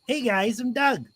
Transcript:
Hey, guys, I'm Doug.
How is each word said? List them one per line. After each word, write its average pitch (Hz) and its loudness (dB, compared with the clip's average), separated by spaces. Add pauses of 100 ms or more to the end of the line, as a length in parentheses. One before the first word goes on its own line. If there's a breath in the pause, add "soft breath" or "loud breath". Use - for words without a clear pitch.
Hey, 294 -2
guys, 214 0
I'm 254 -4
Doug. 254 0